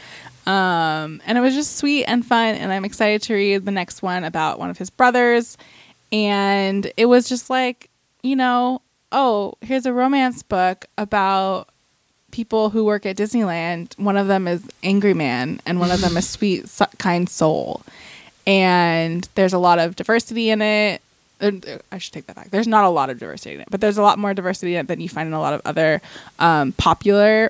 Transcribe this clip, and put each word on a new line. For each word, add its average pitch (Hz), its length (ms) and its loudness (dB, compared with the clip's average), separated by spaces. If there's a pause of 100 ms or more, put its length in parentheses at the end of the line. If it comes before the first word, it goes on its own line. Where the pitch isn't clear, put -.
(460)
Um, 165 800 0
and 233 120 0
it - 40 4
was 262 120 2
just 294 220 -4
sweet 285 300 0
and 240 180 0
fun, 226 320 0
and 190 160 -6
I'm 190 120 -4
excited 214 380 0
to 226 120 -4
read 196 300 0
the 202 60 -4
next 185 320 -6
one 180 220 -4
about 160 340 -4
one 175 120 -8
of 180 80 -12
his 190 120 -10
brothers. 240 640 2 (560)
And 196 840 0
it 226 100 4
was 247 220 4
just 247 220 -6
like, 254 400 -4 (320)
you 269 140 0
know, 254 440 0 (320)
"Oh, 233 480 0
here's 254 260 -4
a 254 60 0
romance 254 500 0
book 185 440 -2 (120)
about 190 680 0 (640)
people 220 400 -2
who 220 140 0
work 208 220 0
at 190 100 -4
Disneyland. 175 800 -2
One 202 180 0
of 202 100 2
them 190 220 2
is 175 140 -2 (200)
Angry 196 320 2
Man, 131 500 -2
and 180 160 -2
one 175 100 0
of 180 100 0
them 170 160 0
is 180 120 -2
<laughs> - 80 -8
Sweet, 196 320 -2
so-, - 180 0 (120)
Kind 175 300 0
Soul." 156 540 -2 (640)
And 175 800 2 (100)
there's 190 180 2
a 180 40 0
lot 175 200 6
of 170 180 0
diversity 233 540 -2
in 214 100 2
it. 208 400 0 (400)
Uh, 202 120 2 (380)
I 196 60 -12
should - 160 -14
take - 140 -16
that - 100 -20
back. - 140 -20
There's 214 180 0
not 214 160 4
a 185 60 4
lot 143 180 0
of 123 100 -10
diversity 76 360 -14
in 71 80 -14
it, - 80 -20
but 190 100 -6
there's 208 160 2
a 208 60 0
lot 208 160 4
more 202 160 -2
diversity 185 400 -4
in 175 80 -2
it 135 60 -8
than 165 120 -6
you 165 80 -8
find 160 180 -8
in 160 60 -6
a 156 80 -4
lot 147 140 -2
of - 100 -6
other, 156 380 0 (360)
um, 156 340 4
popular 208 760 4